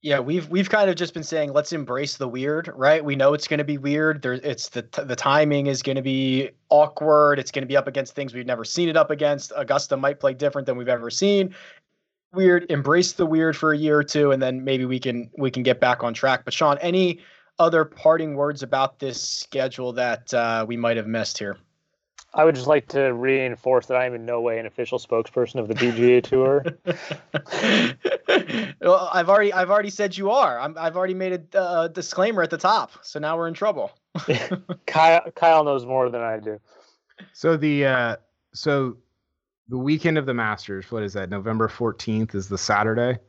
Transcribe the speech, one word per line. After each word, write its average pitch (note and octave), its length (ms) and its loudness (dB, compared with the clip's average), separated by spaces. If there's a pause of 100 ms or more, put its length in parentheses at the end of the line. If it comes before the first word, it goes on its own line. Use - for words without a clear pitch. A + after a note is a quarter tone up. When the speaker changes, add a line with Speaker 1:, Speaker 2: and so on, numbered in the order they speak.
Speaker 1:
Yeah, C#3+ 140 0
we've, D3+ 320 -2
we've F#3+ 180 0
kind G#3 220 4
of F3 60 0
just E3 180 -6
been E3 80 -8
saying, D3 320 -4
"Let's D3 200 0
embrace C#3 440 -6
the C3+ 100 -6
weird," D3 480 -4
right? D3+ 300 2
We C#3+ 100 -2
know C#3 200 4
it's D3 120 -6
gonna D3+ 160 -2
be D3 140 -4
weird. D3 460 -2
There, B2+ 100 -2
it's B2+ 360 -8
the A#2+ 120 -8
t-, C#3+ 220 -8
the B2+ 120 -6
timing C#3+ 520 2
is C3 160 -2
gonna C3+ 180 -2
be C3 480 -2 (200)
awkward. D3 680 6
It's - 140 -8
gonna C3+ 160 -6
be C#3 100 2
up C3+ 80 2
against C3+ 300 -6
things C3+ 180 -8
we've B2 140 -10
never A#2 180 -4
seen E3+ 240 0
it D#3+ 80 2
up D3+ 140 4
against. D3 440 -2
Augusta C#3 420 -2
might C#3 220 -2
play C#3 140 0
different C#3+ 320 -4
than B2+ 100 -2
we've B2 120 -8
ever A#2 240 -2
seen. G3 420 0 (800)
Weird, F3+ 380 4
embrace D#3 400 2
the F3 160 0
weird D#3+ 280 2
for D#3 180 2
a D3 40 0
year D3+ 180 2
or D3 80 4
two, D3 280 2
and C3+ 100 2
then C3 220 -2
maybe C3 220 0
we B2+ 140 -2
can, A#2+ 380 -6
we C3+ 140 -2
can C3 100 -6
get B2 180 2
back B2 240 2
on A#2 120 -4
track. - 300 0
But C#3 100 -6
Sean, D#3+ 240 2
any F3 400 0 (400)
other E3 260 4
parting D#3+ 480 0
words C#3+ 300 -2
about C3+ 340 -2
this C3 240 -8
schedule B2+ 720 -6
that, A#2+ 400 -4
uh, A2+ 340 0
we A#2 100 -6
might A#2 200 0
have G#2+ 80 -6
missed A2 320 -6
here? G2+ 200 -8 (760)
Speaker 2:
I D#3 120 4
would D#3+ 100 4
just B2+ 120 -6
like D3 200 2
to C3+ 260 0
reinforce B2+ 760 0
that B2+ 100 0
I B2+ 80 0
am B2 80 -6
in A#2 120 -10
no A#2+ 140 -4
way A#2 180 -2
an A2+ 80 -8
official A#2+ 320 -6
spokesperson A2+ 580 -2
of A2+ 120 -4
the A2 80 -4
P A#2+ 160 0
G A#2+ 220 6
A B2 80 8
Tour. C3 440 2 (200)
Speaker 1:
<laughs> - 1080 -2 (840)
Well, F3+ 340 4
I've F3 160 0
already, G3+ 240 4
I've F#3 160 0
already G3+ 220 2
said G3 260 -4
you G3 140 0
are. A3+ 280 2
I'm, D3+ 180 -6
I've E3 200 -4
already F#3 160 -2
made F#3 200 -4 (200)
a, G3 80 4
uh, F3 280 0
disclaimer F#3 520 -2
at D#3 80 0
the E3 80 -6
top, F#3+ 340 0 (120)
so - 160 -12
now D#3 180 -4
we're E3+ 100 -4
in E3 60 -8
trouble. E3 380 -4 (480)
<laughs> - 480 -10
Speaker 2:
Kyle, E3 340 6 (140)
Kyle D#3+ 280 4
knows C#3 220 0
more B2+ 240 0
than A#2 120 -4
I A2 180 -4
do. G#2+ 200 -10 (760)
Speaker 3:
So E3 240 0
the, C#3+ 280 2
uh, B2 300 0 (380)
so C#3 440 -2 (720)
the B2+ 80 -6
weekend D#3 400 0
of C#3 80 -2
the C3 80 -2
Masters, G#2 580 -6
what A2 120 -6
is G2 100 -8
that? F#2+ 160 -6
November A2 380 -2
fourteenth A2 640 -4
is G2 160 -8
the G2+ 80 -6
Saturday. A2 720 0